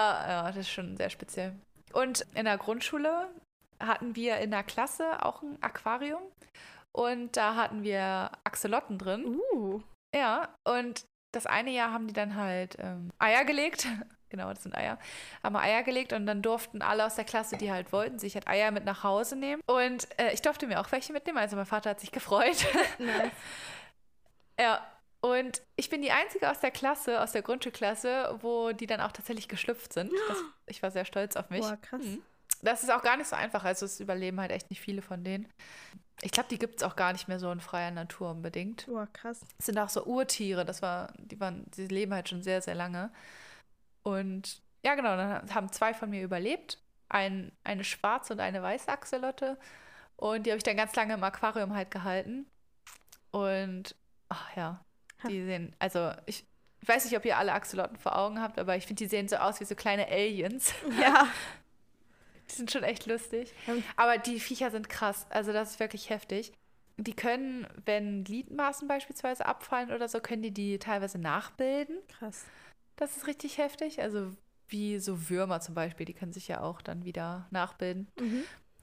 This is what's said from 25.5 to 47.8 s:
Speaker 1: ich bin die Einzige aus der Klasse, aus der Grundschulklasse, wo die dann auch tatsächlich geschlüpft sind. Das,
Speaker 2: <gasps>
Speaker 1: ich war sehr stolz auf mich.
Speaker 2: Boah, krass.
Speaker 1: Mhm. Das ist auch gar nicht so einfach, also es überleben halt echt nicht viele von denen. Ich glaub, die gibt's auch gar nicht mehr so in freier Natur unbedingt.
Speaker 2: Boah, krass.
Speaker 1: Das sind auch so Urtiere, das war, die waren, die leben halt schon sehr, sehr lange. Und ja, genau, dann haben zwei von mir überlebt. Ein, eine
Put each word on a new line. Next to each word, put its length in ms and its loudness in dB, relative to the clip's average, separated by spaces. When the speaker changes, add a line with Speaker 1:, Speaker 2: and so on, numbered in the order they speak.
Speaker 1:
ich 120 -2
bin 120 0
die 100 4
Einzige 400 4
aus 80 0
der 120 4
Klasse, 500 2
aus 100 0
der 100 2
Grundschulklasse, 1000 0
wo 320 2
die 120 -6
dann 140 -2
auch 140 -2
tatsächlich 340 -8
geschlüpft 460 -4
sind. 180 -2
Das, 100 0
Speaker 2:
<gasps> 140 -20
Speaker 1:
ich 180 -12
war 80 0
sehr 140 0
stolz 320 -2
auf 120 -4
mich. 120 -2
Speaker 2:
Boah, 160 -2
krass. 260 -8
Speaker 1:
Mhm. 180 -6
Das 220 2
ist 80 4
auch 120 4
gar 120 8
nicht 140 -2
so 80 -4
einfach, 260 0
also 220 0
es 160 -6
überleben 400 -2
halt 100 -2
echt 180 -4
nicht 120 -10
viele 200 -4
von 220 -8
denen. 240 -4
Ich 120 -4
glaub, 160 4
die 100 -2
gibt's 240 -2
auch 140 0
gar 160 4
nicht 160 -8
mehr 100 -2
so 100 -2
in 120 -4
freier 300 -4
Natur 400 -6
unbedingt. 560 -6
Speaker 2:
Boah, 260 -6
krass. 260 -10
Speaker 1:
Das 100 -6
sind 120 0
auch 80 2
so 160 -2
Urtiere, 600 0
das 160 -6
war, 360 -4
die 220 -14
waren, 240 -4
die 100 -6
leben 260 0
halt 140 -2
schon 160 -6
sehr, 180 2
sehr 140 -4
lange. 340 -4
Und 580 -2
ja, 100 6
genau, 220 4
dann 360 -2
haben 200 0
zwei 200 4
von 160 -6
mir 140 -4
überlebt. 560 -2
Ein, 420 0
eine 180 -2